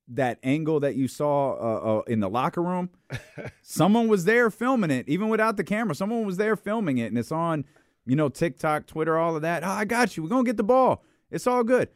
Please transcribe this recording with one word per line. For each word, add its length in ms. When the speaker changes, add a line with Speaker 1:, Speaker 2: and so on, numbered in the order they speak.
Speaker 1:
that 360
angle 360
that 160
you 140
saw, 460
uh, 420
uh, 60
in 180
the 80
locker 320
room. 280
Speaker 2:
<laughs> 340
Speaker 1:
Someone 460
was 160
there 260
filming 400
it, 200
even 180
without 300
the 80
camera. 280
Someone 320
was 120
there 180
filming 440
it, 80
and 100
it's 160
on, 320
you 100
know, 140
TikTok, 580
Twitter, 300
all 180
of 60
that. 240
"Oh, 40
I 140
got 320
you. 80
We're 60
gonna 160
get 100
the 80
ball. 400
It's 180
all 180
good." 300